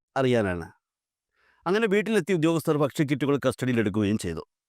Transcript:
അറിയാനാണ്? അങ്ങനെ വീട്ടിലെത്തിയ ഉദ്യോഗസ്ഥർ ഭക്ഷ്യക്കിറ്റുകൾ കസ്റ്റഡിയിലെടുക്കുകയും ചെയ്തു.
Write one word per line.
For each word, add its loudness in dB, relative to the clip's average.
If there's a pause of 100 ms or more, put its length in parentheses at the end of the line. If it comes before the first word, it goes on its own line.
(160)
അറിയാനാണ്? 0 (1000)
അങ്ങനെ 2
വീട്ടിലെത്തിയ 0
ഉദ്യോഗസ്ഥർ 0
ഭക്ഷ്യക്കിറ്റുകൾ 0
കസ്റ്റഡിയിലെടുക്കുകയും 0
ചെയ്തു. -6 (260)